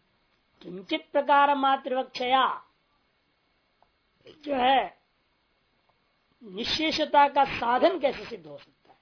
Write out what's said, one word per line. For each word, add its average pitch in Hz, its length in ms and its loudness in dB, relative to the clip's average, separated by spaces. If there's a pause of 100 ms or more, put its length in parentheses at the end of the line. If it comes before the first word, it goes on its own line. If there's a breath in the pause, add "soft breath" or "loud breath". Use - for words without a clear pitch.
(600)
किंचित 190 500 -10
प्रकार 285 440 2
मातृवक्षया 262 920 0 (2000)
जो 285 120 -4
है 254 460 0 (1400)
निशेषता 285 840 0
का 277 200 2
साधन 269 500 0
कैसे 254 260 -4
सिद्ध 175 200 -16
हो - 120 -18
सकता - 340 -20
है - 100 -20